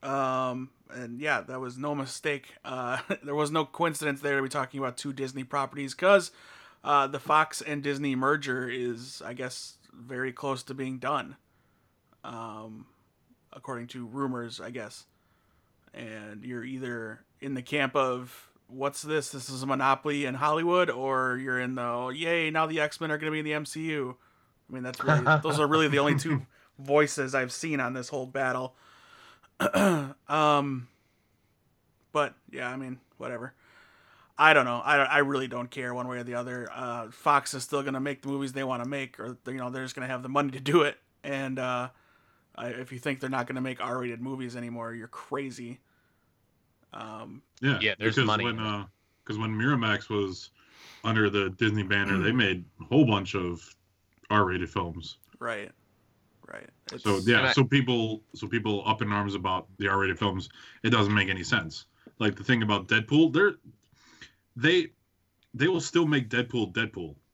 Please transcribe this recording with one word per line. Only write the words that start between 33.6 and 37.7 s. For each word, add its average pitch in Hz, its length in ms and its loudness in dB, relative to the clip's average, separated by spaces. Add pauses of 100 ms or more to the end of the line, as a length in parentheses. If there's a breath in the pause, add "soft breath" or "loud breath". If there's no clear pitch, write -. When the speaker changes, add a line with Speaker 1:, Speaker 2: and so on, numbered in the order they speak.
Speaker 1:
I 156 160 10
don't 143 120 8
know. 120 200 -2
I, 143 120 4
I 139 220 4
really 139 280 2
don't 123 240 -8
care 123 240 -6
one 123 140 -6
way 123 100 -6
or 123 60 -6
the 123 100 -8
other. 123 380 -6
Uh, 120 380 -8
Fox 143 440 2
is 131 80 -6
still 139 220 -2